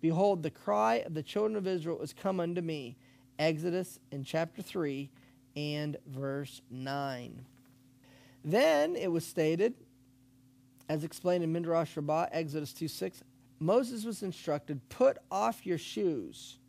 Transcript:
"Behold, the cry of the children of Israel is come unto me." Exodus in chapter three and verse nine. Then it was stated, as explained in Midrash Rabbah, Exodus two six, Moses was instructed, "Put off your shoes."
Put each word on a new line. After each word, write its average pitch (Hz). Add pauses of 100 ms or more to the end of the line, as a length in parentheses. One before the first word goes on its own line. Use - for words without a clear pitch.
"Behold, 170
the 151
cry 214
of 170
the 156
children 214
of 190
Israel 170
is 151
come 190
unto 175
me." 147 (440)
Exodus 165 (140)
in 139
chapter 165
three 143 (460)
and 147 (100)
verse 139
nine. 131 (1000)
Then 247
it 190
was 165
stated, 170 (1120)
as 151
explained 180
in 160
Midrash 165
Rabbah, 156
Exodus 151
two -
six, - (340)
Moses 226
was 226
instructed, 147
"Put - (140)
off 214
your 175
shoes." 147 (100)